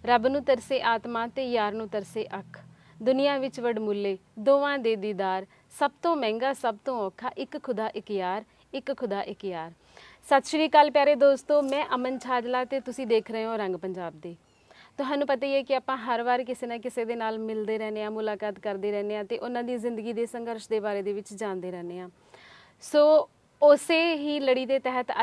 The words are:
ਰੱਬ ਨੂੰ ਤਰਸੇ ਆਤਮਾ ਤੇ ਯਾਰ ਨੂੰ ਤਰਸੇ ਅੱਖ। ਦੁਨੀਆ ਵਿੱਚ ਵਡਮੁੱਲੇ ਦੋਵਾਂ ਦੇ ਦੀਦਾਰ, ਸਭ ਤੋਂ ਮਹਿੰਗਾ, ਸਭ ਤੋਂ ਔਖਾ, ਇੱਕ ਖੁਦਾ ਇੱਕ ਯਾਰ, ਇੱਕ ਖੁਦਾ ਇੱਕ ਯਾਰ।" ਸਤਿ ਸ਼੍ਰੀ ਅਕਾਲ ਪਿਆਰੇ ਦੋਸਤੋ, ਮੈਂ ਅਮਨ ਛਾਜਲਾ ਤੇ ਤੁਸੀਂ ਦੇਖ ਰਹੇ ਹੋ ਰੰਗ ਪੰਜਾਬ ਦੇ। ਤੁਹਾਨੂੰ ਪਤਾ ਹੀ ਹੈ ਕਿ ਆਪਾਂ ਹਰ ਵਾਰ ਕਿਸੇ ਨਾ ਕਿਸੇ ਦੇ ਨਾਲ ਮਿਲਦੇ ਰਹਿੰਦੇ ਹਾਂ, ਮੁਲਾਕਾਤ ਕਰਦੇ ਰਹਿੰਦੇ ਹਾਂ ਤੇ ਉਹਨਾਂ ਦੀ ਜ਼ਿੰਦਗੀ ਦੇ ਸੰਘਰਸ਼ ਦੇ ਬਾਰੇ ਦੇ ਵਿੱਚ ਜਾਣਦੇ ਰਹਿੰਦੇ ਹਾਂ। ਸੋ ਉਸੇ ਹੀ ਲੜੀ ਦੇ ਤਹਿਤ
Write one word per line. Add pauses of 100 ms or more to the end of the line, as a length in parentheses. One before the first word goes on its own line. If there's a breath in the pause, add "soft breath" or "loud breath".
ਰੱਬ
ਨੂੰ
ਤਰਸੇ
ਆਤਮਾ
ਤੇ
ਯਾਰ
ਨੂੰ
ਤਰਸੇ (120)
ਅੱਖ। (420 loud breath)
ਦੁਨੀਆ
ਵਿੱਚ
ਵਡਮੁੱਲੇ (200)
ਦੋਵਾਂ
ਦੇ
ਦੀਦਾਰ, (320 soft breath)
ਸਭ (120)
ਤੋਂ
ਮਹਿੰਗਾ,
ਸਭ
ਤੋਂ
ਔਖਾ,
ਇੱਕ
ਖੁਦਾ
ਇੱਕ
ਯਾਰ, (300 soft breath)
ਇੱਕ
ਖੁਦਾ
ਇੱਕ
ਯਾਰ।" (540 loud breath)
ਸਤਿ
ਸ਼੍ਰੀ
ਅਕਾਲ
ਪਿਆਰੇ
ਦੋਸਤੋ,
ਮੈਂ
ਅਮਨ
ਛਾਜਲਾ
ਤੇ
ਤੁਸੀਂ
ਦੇਖ
ਰਹੇ
ਹੋ
ਰੰਗ
ਪੰਜਾਬ
ਦੇ। (600 soft breath)
ਤੁਹਾਨੂੰ
ਪਤਾ
ਹੀ
ਹੈ
ਕਿ
ਆਪਾਂ
ਹਰ
ਵਾਰ
ਕਿਸੇ
ਨਾ
ਕਿਸੇ
ਦੇ
ਨਾਲ
ਮਿਲਦੇ
ਰਹਿੰਦੇ
ਹਾਂ,
ਮੁਲਾਕਾਤ
ਕਰਦੇ
ਰਹਿੰਦੇ
ਹਾਂ
ਤੇ
ਉਹਨਾਂ
ਦੀ
ਜ਼ਿੰਦਗੀ
ਦੇ
ਸੰਘਰਸ਼
ਦੇ
ਬਾਰੇ
ਦੇ
ਵਿੱਚ
ਜਾਣਦੇ
ਰਹਿੰਦੇ
ਹਾਂ। (720 loud breath)
ਸੋ (340)
ਉਸੇ
ਹੀ
ਲੜੀ
ਦੇ
ਤਹਿਤ (160)